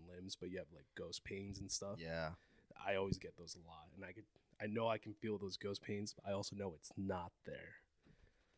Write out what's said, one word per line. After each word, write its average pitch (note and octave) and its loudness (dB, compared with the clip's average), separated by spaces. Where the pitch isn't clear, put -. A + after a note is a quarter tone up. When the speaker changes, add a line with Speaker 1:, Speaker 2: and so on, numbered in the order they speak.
Speaker 1:
limbs, F#2 -6
but F#2 -2
you F2+ -2
have, E2 -4
like, - -16
ghost - -4
pains G2 -2
and G2 -4
stuff. G2+ 0
Speaker 2:
Yeah. E2 2
Speaker 1:
I G2+ 8
always F#2+ 4
get - -8
those E2+ -8
a E2 -14
lot, E2 -12
and F#2+ -8
I F#2 -4
could, G#2 -12
I G#2+ 4
know A2+ 6
I A2 6
can G#2+ -6
feel G#2+ 2
those F#2+ 0
ghost G2+ 0
pains, G#2 0
but - -2
I - 4
also G2+ 2
know G2 0
it's - -12
not F#2 2
there. - -6